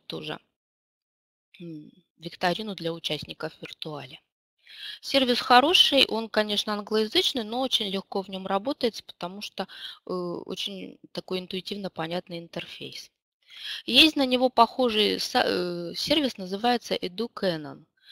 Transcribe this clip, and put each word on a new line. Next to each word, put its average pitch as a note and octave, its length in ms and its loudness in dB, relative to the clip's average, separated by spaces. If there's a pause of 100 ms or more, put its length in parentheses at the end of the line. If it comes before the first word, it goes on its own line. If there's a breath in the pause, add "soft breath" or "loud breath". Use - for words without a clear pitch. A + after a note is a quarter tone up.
тоже, D3+ 320 -8 (1200)
м, D#3+ 320 -14 (260)
викторину F#3 560 -2
для E3 180 -4
участников - 680 -6
виртуале. C#3+ 600 -12 (800 loud breath)
Сервис B3 400 2
хороший, C4+ 680 8
он, A3 220 -4
конечно, G#3+ 440 0
англоязычный, G#3+ 720 0
но A3+ 160 -4
очень A#3+ 280 0
легко F#3+ 340 -4
в F#3+ 60 -10
нём F#3+ 180 -8
работается, G#3 580 -2
потому F#3+ 380 -12
что, - 220 -8 (420 loud breath)
э, - 60 -6
очень F3+ 880 -8 (140)
такой F#3 280 -6
интуитивно F#3+ 500 -8
понятный E3+ 480 -6
интерфейс. - 720 -12 (760 loud breath)
Есть D4 300 8
на C#4 100 4
него B3+ 220 4
похожий G#3+ 680 4
са-, - 260 0
э, F3 500 -2
сервис, C#4+ 440 0
называется G3+ 560 -2
EduCanon. E3+ 920 -4 (280 loud breath)